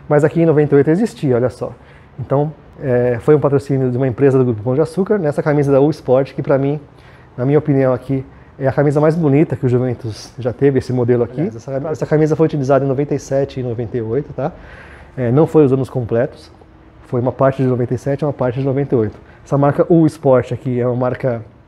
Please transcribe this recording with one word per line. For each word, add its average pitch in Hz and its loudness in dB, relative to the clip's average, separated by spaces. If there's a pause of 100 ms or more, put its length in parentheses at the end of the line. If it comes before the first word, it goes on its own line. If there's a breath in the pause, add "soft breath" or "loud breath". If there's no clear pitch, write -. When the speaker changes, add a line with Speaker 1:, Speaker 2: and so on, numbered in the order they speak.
Speaker 1:
Mas 147 4
aqui 165 0
em 165 4
noventa 147 2
e 143 6
oito 143 4
existia, 160 0
olha 120 0
só. - -10 (460 loud breath)
Então, 147 -2 (300)
é, 123 0
foi 151 4
um 143 4
patrocínio 135 0
de 120 -4
uma 135 0
empresa 135 2
do 131 4
Grupo 113 -2
Pão 127 -2
de 143 0
Açúcar, 190 -2
nessa 151 -2
camisa 143 0
da 135 4
U 147 4
Sport, 135 0
que 151 -6
pra 139 0
mim, 143 -2 (560 loud breath)
na 123 -4
minha 143 2
opinião 135 2
aqui, 135 -4 (340 loud breath)
é 135 -2
a 131 2
camisa 147 2
mais 156 2
bonita 151 2
que - -6
o 127 2
Juventus 120 -4
já 117 -4
teve, 139 2
esse 120 -4
modelo 120 0
aqui. 123 -6
Speaker 2:
Aliás, 160 -4
Speaker 1:
Essa, 123 -12 (180)
essa 117 -6
camisa 156 2
foi 160 2
utilizada 139 0
em 139 -2
noventa 143 -2
e 139 -2
sete 135 -4
e - -6
noventa 120 -6
e 117 -4
oito, 117 -6
tá? 139 -6 (640 loud breath)
É, 123 -2
não 151 4
foi 156 4
os 127 2
anos 135 -2
completos, 117 -4 (560)
foi 123 -4
uma 123 -2
parte 135 0
de 127 2
noventa 123 -2
e 117 -4
sete 143 -4
e - -2
uma 143 -2
parte 127 -4
de 135 -4
noventa 139 -2
e 123 2
oito. 104 -2 (260 loud breath)
Essa 139 -2
marca 143 2
U 165 4
Sport 131 2
aqui 123 -4
é 120 -2
uma 120 -2
marca, 123 -4 (260)